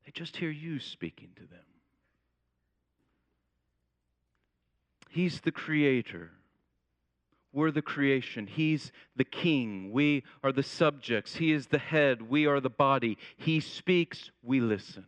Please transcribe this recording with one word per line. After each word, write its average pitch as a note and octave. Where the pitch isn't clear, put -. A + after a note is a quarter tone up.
They C#3+
just -
hear E3
you D3+
speaking -
to E2+
them. E2+
He's F3
the D#3+
creator. B2+
We're D3+
the D3+
creation. C3+
He's D#3
the C3
king. A2
We C#3+
are C3+
the C3+
subjects. C3
He D#3+
is C#3+
the D3+
head. C#3
We D3
are C#3+
the C3
body. B2
He D#3+
speaks, -
we B2+
listen. G#2